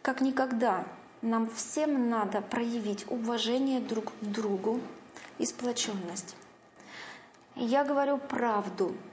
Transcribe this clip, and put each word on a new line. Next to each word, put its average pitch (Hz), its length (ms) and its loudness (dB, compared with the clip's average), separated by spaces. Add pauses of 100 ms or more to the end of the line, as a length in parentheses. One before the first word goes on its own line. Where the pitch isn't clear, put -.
как 262 220 2
никогда 247 640 2 (340)
нам 226 300 2
всем 285 580 2
надо 214 320 2
проявить 226 720 -2
уважение 240 720 2
друг 220 260 -2
к - 180 -10
другу 208 560 0 (560)
и - 80 0
сплоченность. 208 920 -4 (1200)
Я 262 300 2
говорю 277 320 4
правду 208 800 0 (160)